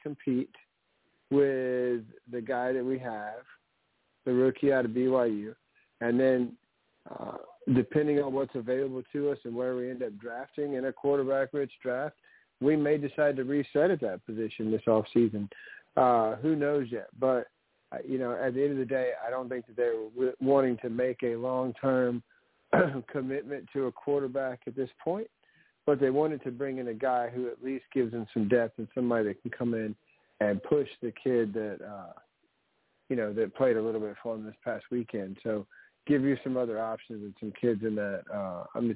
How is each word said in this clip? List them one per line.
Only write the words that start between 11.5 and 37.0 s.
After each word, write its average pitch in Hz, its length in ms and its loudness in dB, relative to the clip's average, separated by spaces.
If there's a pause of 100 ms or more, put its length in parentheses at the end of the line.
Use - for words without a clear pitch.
draft, 127 320 -4 (460)
we 147 160 6
may 151 200 4
decide 143 380 0
to 131 80 -2
reset 147 480 2
at 165 100 0
that 98 240 -4
position 110 460 -4
this 110 160 0
offseason. 107 640 4 (480)
Uh, 117 400 6
who 151 180 0
knows 143 360 0
yet? 117 180 -8 (100)
But, 127 300 2 (420)
uh, 131 80 -8 (100)
you 135 100 -2
know, 123 220 -2
at 123 140 -2
the 135 80 0
end 143 100 2
of 139 60 -2
the 131 60 -2
day, 127 260 0 (140)
I 117 60 -4
don't 127 180 -4
think 123 180 -8
that 113 100 -20
they're 120 240 0 (140)
w-, 127 260 0
wanting 131 380 4
to 123 100 -8
make 123 360 -2
a 117 100 0
long-term 127 880 0 (500)
<clears throat> 139 380 2
commitment 135 640 -6
to 135 140 0
a - 60 -2
quarterback 135 760 -2
at 123 80 -10
this 131 140 -4 (120)
point, 190 260 -2 (580)
but 143 140 4
they 135 100 6
wanted 151 340 2
to 131 80 -4
bring 131 260 -6
in 123 100 -4
a 113 60 -4
guy 123 340 0
who 120 200 -4
at 120 160 -10
least 135 280 -6
gives 120 200 0
them 117 200 -6
some 110 160 2
depth 117 300 2
and 113 160 -8
somebody 120 320 2
that 98 160 -6
can 117 80 -10
come 120 240 -2
in 107 220 -4 (440)
and 104 220 0
push 143 260 2 (140)
the 117 100 -4 (100)
kid 117 320 2
that, 107 300 -6
uh, 98 280 -14 (960)
you 131 80 -2
know, 107 160 -2
that 104 240 -2
played 127 200 4
a 110 60 2
little 110 180 -2
bit 104 220 -6
for 113 140 -6
them 107 80 -10
this 107 100 -12 (100)
past 110 260 -6
weekend. 107 520 -4
So 107 240 -4 (400)
give 143 160 4
you 135 220 2
some 131 120 -4
other 117 240 -2
options 113 420 -6